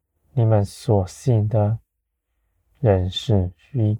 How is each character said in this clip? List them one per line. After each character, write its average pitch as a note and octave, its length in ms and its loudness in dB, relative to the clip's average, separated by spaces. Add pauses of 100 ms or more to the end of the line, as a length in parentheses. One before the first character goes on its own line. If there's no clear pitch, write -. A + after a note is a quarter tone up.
(340)
你 A#2 100 0
们 G#2+ 220 2
所 G2 420 -2
信 A2 400 0
的 G#2+ 320 0 (1000)
仍 F#2+ 280 2
是 F#2 460 -2
虚 G#2+ 440 -2